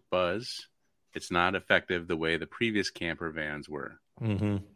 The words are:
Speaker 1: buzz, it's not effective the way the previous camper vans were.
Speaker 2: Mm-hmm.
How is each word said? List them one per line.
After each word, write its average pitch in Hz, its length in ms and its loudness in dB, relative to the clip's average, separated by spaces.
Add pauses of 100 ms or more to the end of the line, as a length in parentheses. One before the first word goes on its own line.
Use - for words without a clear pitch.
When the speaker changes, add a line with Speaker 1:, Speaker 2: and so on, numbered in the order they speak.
Speaker 1:
buzz, 92 580 0 (460)
it's - 180 -10
not 90 240 4
effective 87 520 2
the 85 100 2
way 82 200 2
the 80 100 -4
previous 104 420 0
camper 82 400 -4
vans 76 400 -6
were. 71 300 -8 (220)
Speaker 2:
Mm-hmm. 104 360 2 (180)